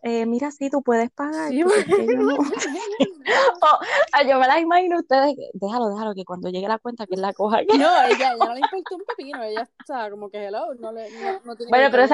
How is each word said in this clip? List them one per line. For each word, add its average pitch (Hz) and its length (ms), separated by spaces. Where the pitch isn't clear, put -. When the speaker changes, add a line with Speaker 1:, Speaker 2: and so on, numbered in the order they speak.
Speaker 1:
Eh, 233 220
mira, 247 280
sí, 277 180
tú 285 120
puedes 233 280
pagar, 302 400
Speaker 2:
Sí, 262 140
Speaker 1:
porque 403 160
es - 60
que 403 200
yo 466 160
no. 285 160
<laughs> - 0
Speaker 2:
<laughs> 359 1200
Speaker 1:
Oh, 302 160
ay, 285 160
yo 269 100
me 262 80
las 294 140
imagino 349 380
ustedes, 269 360
déjalo, 214 340
déjalo, 208 260
que 190 100
cuando 180 240
llegue 185 200
la 220 100
cuenta, 240 280
que 180 100
él 190 60
la 196 100
coja. 214 260
<laughs> 339 100
Speaker 2:
No, 415 60
ella, 247 300
ella 226 120
no 233 80
le 254 60
importó 370 360
un 359 80
pepino, 285 380
ella, 220 260
o - 40
sea, 233 240
como 208 200
que 208 160
hello, 254 280
no 226 180
le, 226 180
no, 233 340
no 233 120
tiene 240 140
que - 0
Speaker 1:
Bueno, 254 200
pero 247 120
Speaker 2:
ver 254 60
con - 60